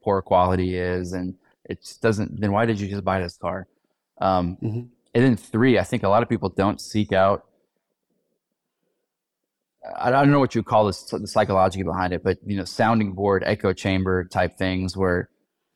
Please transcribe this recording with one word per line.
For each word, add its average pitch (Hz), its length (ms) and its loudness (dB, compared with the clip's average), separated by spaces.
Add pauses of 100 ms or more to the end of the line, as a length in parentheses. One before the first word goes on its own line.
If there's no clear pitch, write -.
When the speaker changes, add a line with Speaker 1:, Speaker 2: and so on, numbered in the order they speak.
Speaker 1:
poor 98 200 0
quality 90 540 2
is. 90 360 -4
And 92 220 -6 (300)
it - 180 -12
just - 180 -20
doesn't, 107 400 -2
then 101 120 0
why 110 140 2
did 110 120 -2
you 101 80 -4
just 98 180 -8
buy 95 160 0
this 87 160 -8
car? 92 300 -8 (540)
Um, 92 420 0
Speaker 2:
Mm-hmm. 113 180 -4 (340)
Speaker 1:
and 120 100 4
then 123 120 4
three, 117 400 2
I 92 60 4
think 110 220 -4
a 98 40 2
lot 107 140 4
of 117 60 -4
people 104 220 -2
don't 98 300 0
seek 104 320 -4
out, 98 340 2 (2500)
I - 140 -2
don't 143 200 4
know 143 80 6
what 131 160 2
you 113 80 0
call 107 240 2
this, 95 180 -4
the - 220 -8
psychology 95 560 2
behind 90 300 -2
it, 85 100 -4
but, 92 220 0
you 101 120 -6
know, 95 80 -6
sounding 110 480 0
board, 98 320 0
echo 104 280 0
chamber 92 520 -2
type 90 320 -2
things 92 400 -4
where 92 340 0 (440)